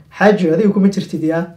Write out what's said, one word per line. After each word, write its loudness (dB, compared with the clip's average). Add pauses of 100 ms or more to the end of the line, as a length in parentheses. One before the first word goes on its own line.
(180)
Xaaji, 2
adiga 2
kuma 2
jirtid -6
yaa. -2 (120)